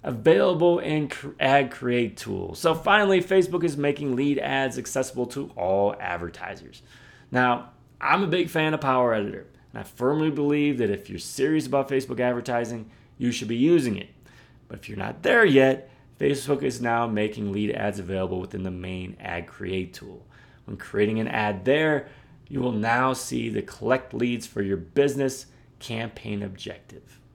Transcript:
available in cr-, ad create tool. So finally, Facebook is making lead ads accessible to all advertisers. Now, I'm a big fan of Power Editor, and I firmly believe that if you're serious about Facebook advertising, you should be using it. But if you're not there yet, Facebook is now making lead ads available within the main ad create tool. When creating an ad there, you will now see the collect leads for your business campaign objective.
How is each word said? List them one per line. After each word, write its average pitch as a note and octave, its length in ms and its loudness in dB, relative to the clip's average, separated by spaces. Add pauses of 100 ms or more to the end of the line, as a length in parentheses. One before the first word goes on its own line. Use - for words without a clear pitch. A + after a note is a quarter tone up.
available E3+ 760 4
in D3+ 300 -2
cr-, C#3+ 220 -12 (100)
ad C3+ 300 4
create A#2+ 460 -2
tool. F#2 380 -6
So D#3+ 200 2
finally, F#3+ 460 4
Facebook F3+ 440 2
is D3+ 120 -2
making C#3+ 400 0
lead C#3+ 220 2
ads C3+ 400 -2
accessible B2 480 -4
to C#3 300 -10
all G2 420 2
advertisers. F2 840 -10 (480)
Now, B2 400 0 (300)
I'm E3+ 220 2
a F#3 60 0
big F3 220 0
fan D#3 240 0
of D3+ 60 -4
Power B2+ 340 2
Editor, G2+ 320 -4 (260)
and A2+ 80 -12
I - 20 -12
firmly D3+ 480 0
believe D3 480 0
that F#3+ 120 2
if G3 200 -6
you're F#2 80 -10
serious C#3+ 480 0
about C3+ 220 0
Facebook C3+ 320 -2
advertising, A#2+ 680 -2 (280)
you B2 140 0
should G#2+ 160 -6
be A#2 80 -2
using C3 400 4
it. F2+ 140 -12 (580)
But A2 100 -14
if - 100 -18
you're G#2 100 -10
not G2+ 240 -8
there A#3+ 220 4
yet, C3+ 460 6 (300)
Facebook C#3+ 420 0
is A#2+ 180 -4
now A#2 260 2
making G#2+ 460 -2
lead G#2 200 -2
ads G2+ 260 -4
available F#2 420 -4
within F#2 220 -8
the F#2 80 -4
main F2+ 500 -8
ad F2 260 -8
create F#2 480 -6
tool. - 320 -18 (380)
When - 120 -10
creating - 440 0
an A2 80 -2
ad G#2 360 -2
there, D3+ 440 2 (400)
you C#3 120 -4
will B2 120 0
now A#2 400 2
see A#2+ 360 -4
the G#2+ 140 -4
collect B2+ 520 -2
leads A#2+ 320 -2
for G#2 160 -4
your G2 140 0
business C3+ 680 0 (320)
campaign A2 640 -8
objective. - 800 -14 (140)